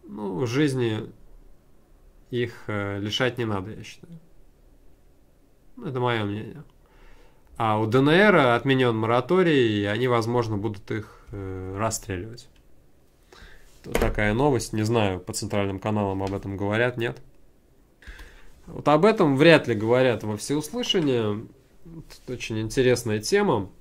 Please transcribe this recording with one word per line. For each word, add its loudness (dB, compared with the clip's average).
Ну, -8
жизни -2
их, -6
э, -6
лишать -2
не -4
надо, -4
я -16
считаю. -20
Ну, -14
это -6
мое 0
мнение. -8
А 0
у 0
Д 2
Н 4
Р 6
отменен 2
мораторий, 2
и 0
они, 0
возможно, 0
будут -8
их, -10
э, -10
расстреливать. -6
Вот -2
такая 0
новость. 0
Не -2
знаю, 0
по -14
центральным -4
каналам -2
об -4
этом -8
говорят, -2
нет. -6
Вот -4
об 6
этом 4
вряд 6
ли 0
говорят 2
во -4
всеуслышание. -2
Тут -16
очень -8
интересная 2
тема. 2